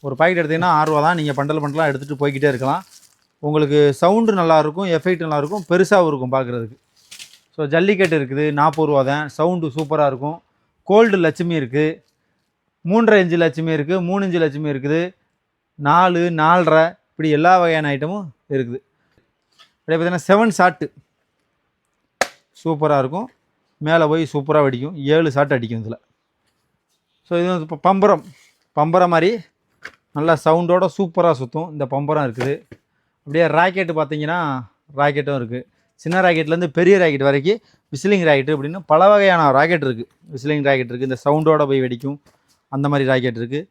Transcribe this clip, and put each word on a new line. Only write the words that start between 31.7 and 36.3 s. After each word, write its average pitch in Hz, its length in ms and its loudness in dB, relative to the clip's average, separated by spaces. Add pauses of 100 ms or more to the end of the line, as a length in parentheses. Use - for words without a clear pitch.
பம்பரம் 143 420 -4
இருக்குது. 123 400 -6 (560)
அப்படியே 160 240 0
ராக்கெட்டு 170 520 0
பார்த்தீங்கன்னா, 151 600 -6 (340)
ராக்கெட்டும் 143 400 -2
இருக்கு. 123 320 -8 (280)
சின்ன 175 260 -2
ராக்கெட்லேருந்து 170 460 0